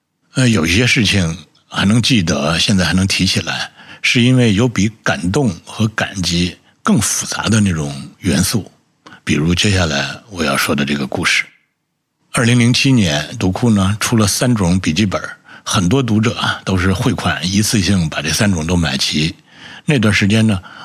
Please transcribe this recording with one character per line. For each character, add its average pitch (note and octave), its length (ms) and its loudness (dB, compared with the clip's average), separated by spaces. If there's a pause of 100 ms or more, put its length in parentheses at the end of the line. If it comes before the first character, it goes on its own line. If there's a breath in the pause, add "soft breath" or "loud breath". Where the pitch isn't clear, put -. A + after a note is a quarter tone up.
(360)
呃， C3 120 2
有 G2 180 2
一 E2 80 0
些 A#2+ 140 2
事 A#2+ 180 2
情 F#2 320 0 (300)
还 - 180 -4
能 A2+ 160 2
记 G#2 220 2
得， D#2+ 340 -2
现 G2 200 2
在 F2+ 80 2
还 D#2+ 80 0
能 F#2 120 2
提 F#2+ 200 0
起 - 160 0
来， - 280 -8 (320 loud breath)
是 - 200 2
因 B2+ 160 4
为 A#2 160 4
有 A2 120 2
比 A2 240 0 (140)
感 F2+ 260 -2
动 A#2 240 0 (120)
和 - 240 -4
感 G2 320 -6
激 F2 360 -2 (240 soft breath)
更 G3+ 200 0
复 - 240 -4
杂 - 240 -6
的 A2 100 2
那 G2 140 2
种 D2 200 -4 (260)
元 F#2 220 0
素。 F#2+ 300 -4 (540 loud breath)
比 - 80 -2
如 D#2 200 0
接 G#2 180 0
下 F#2 140 0
来 C#2+ 240 -4 (200)
我 F2 120 -8
要 D2 140 -2
说 D#2+ 180 -2
的 C#2+ 120 -2
这 C#2+ 100 -4
个 C#2 100 -4
故 E2 200 -4
事。 - 180 0 (880)
二 B2+ 140 0
零 A#2+ 120 4
零 A#2+ 160 4
七 C3+ 200 2
年， F2 440 0
读 F#2 140 0
库 A#2+ 180 0
呢 G2+ 300 2
出 - 160 -2
了 A2 100 4
三 B2 300 0
种 F#2 240 2
笔 E2+ 140 -2
记 G#2 120 0
本， D#2+ 160 -2 (440 loud breath)
很 F2 240 0
多 C3+ 120 2
读 A2 200 2
者 A2+ 180 -2
啊 - 240 -4
都 F#2+ 140 -2
是 F#2 160 0
汇 G2 200 0
款 E2+ 320 -4
一 G2 160 0
次 G#2+ 200 0
性 F2 280 2
把 - 120 -8
这 D2+ 80 -4
三 A2 200 0
种 E2 160 -2
都 F2 120 0
买 D2 200 0
齐。 - 380 -2 (500 loud breath)
那 D3 140 2
段 G#2+ 140 2
时 G#2 120 2
间 A2 220 2
呢， F#2+ 140 0 (240 loud breath)